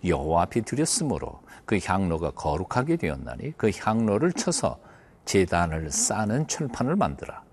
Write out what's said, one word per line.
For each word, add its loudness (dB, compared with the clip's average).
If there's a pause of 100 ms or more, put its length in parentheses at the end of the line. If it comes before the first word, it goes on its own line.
여호와 4
앞에 0
드렸으므로 -2 (240)
그 2
향로가 0
거룩하게 0
되었나니, -6
그 2
향로를 2
쳐서 -2 (460)
제단을 2
싸는 0
철판을 -2
만들어 -2 (180)